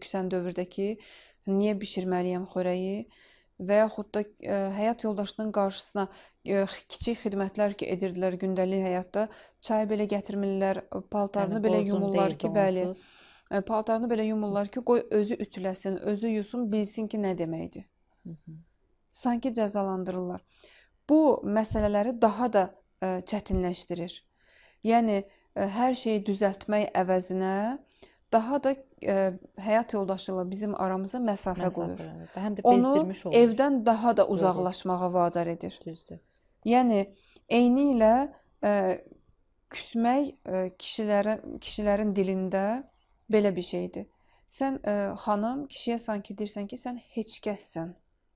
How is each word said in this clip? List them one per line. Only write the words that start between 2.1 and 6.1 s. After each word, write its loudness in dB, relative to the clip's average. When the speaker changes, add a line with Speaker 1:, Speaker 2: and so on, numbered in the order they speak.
Speaker 1:
xörəyi? -2
Və 2
yaxud 0
da, -2
ə, -2
həyat -2
yoldaşının -4
qarşısına, -2